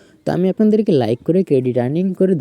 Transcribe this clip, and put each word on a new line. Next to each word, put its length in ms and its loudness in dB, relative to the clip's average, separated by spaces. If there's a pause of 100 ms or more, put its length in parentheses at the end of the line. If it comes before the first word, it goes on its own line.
(240)
তো 120 -20
আমি 180 0
আপনাদেরকে 380 2 (100)
লাইক 260 -2
করে 160 2
ক্রেডিট 340 0
আর্নিং 280 -2 (140)
করে 220 2